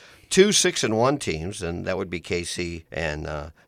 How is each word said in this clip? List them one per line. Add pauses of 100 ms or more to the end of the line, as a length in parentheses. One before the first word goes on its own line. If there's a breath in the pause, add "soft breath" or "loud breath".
(300 soft breath)
two
six
and
one
teams,
and
that
would
be
K
C
and,
uh, (180)